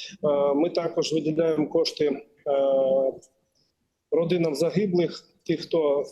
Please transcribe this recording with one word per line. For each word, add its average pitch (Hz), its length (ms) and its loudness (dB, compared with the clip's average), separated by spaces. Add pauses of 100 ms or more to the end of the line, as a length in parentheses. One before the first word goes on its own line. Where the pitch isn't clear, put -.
(240)
Е, 143 300 2
ми 160 160 2
також 170 440 -2
виділяємо 156 540 0
кошти, 156 380 0
е, 139 160 -2 (1900)
родинам 165 440 0
загиблих, 170 680 0 (200)
тих, 165 160 -2
хто, 147 500 0